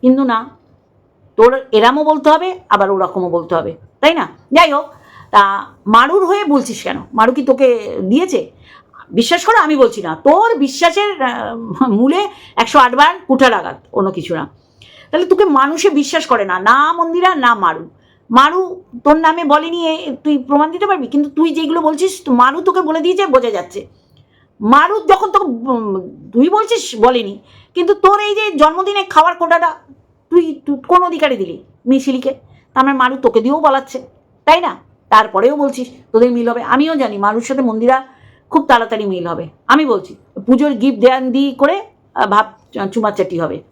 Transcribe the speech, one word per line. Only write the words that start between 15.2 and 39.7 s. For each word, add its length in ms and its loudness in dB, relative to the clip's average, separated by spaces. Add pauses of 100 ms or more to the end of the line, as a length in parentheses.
তোকে 180 2
মানুষে 460 0
বিশ্বাস 360 -2
করে 180 0
না, 140 -4
না 340 2
মন্দিরা, 420 0
না 200 2
মারু। 340 -4 (420)
মারু 520 2 (220)
তোর 120 6
নামে 280 0
বলেনি, 420 -2
এ, 380 -6
তুই 140 0
প্রমাণ 320 0
দিতে 160 -4
পারবি? 200 -2
কিন্তু 240 -2
তুই 200 0
যেগুলো 300 -4
বলছিস, 440 -2
তো 80 -2
মারু 280 0
তোকে 220 0
বলে 180 -2
দিয়েছে, 260 0
বোঝা 240 0
যাচ্ছে। 360 -10 (760)
মারু 460 4
যখন 240 0
তোকে, 140 0
উম, 560 -4 (320)
তুই 160 2
বলছিস 520 -2
বলেনি, 380 0 (360)
কিন্তু 200 0
তোর 260 2
এই 140 -2
যে 160 -2
জন্মদিনে 520 0
খাওয়ার 320 2
কোটাটা 400 0 (560)
তুই, 360 0
তুই 100 -4 (120)
কোন 140 2
অধিকারে 340 -2
দিলি 280 -10 (220)
মিশিলিকে? 480 -2 (400)
তার 100 2
মানে 140 0
মারু 180 0
তোকে 240 2
দিয়েও 200 0
বলাচ্ছে, 420 0 (420)
তাই 160 4
না? 160 -6 (320)
তারপরেও 480 2
বলছিস 320 -4 (240)
তোদের 200 4
মিল 160 -2
হবে। 140 -4
আমিও 320 0
জানি 240 -4
মারুর 240 -2
সাথে 200 -4
মন্দিরা 580 -2 (300)
খুব 120 2
তাড়াতাড়ি 440 0
মিল 200 -6
হবে, 220 -8 (180)
আমি 200 2